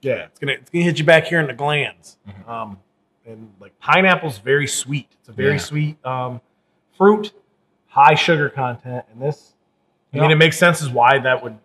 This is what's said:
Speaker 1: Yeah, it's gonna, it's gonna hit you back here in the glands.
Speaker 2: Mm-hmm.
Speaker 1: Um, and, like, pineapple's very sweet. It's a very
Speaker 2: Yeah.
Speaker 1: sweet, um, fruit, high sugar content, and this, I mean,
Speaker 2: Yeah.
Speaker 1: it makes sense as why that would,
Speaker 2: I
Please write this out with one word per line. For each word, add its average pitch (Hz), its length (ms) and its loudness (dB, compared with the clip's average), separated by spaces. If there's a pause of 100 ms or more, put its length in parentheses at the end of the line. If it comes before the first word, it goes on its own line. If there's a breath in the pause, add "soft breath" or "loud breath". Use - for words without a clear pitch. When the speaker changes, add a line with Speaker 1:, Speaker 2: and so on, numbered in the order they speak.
Speaker 1:
Yeah, 117 240 -6
it's - 120 -20
gonna, 139 160 -6
it's - 160 -12
gonna 175 140 -2
hit 160 160 0
you 156 60 -4
back 160 220 4
here 170 120 -2
in 151 80 -2
the 131 60 -10
glands. 139 640 -6 (100)
Speaker 2:
Mm-hmm. 98 220 -20
Speaker 1:
Um, 110 300 -12 (460)
and, 113 340 -20
like, 98 200 -20
pineapple's 170 580 0
very 131 300 0
sweet. 135 400 -8 (140)
It's - 80 -20
a 113 40 -20
very 135 200 0
Speaker 2:
Yeah. 143 40 0
Speaker 1:
sweet, 151 480 -6
um, 127 360 -8 (540)
fruit, 208 360 4 (560)
high 143 280 6
sugar 151 340 0
content, 123 640 -8
and 113 100 -20
this, 147 320 -10 (600)
I 135 60 -6
mean, 156 100 2
Speaker 2:
Yeah. 156 60 2
Speaker 1:
it - 20 2
makes 156 200 2
sense 175 240 2
as 147 80 -8
why 123 300 4
that 127 240 -2
would, 113 100 -12
Speaker 2:
I 107 120 -20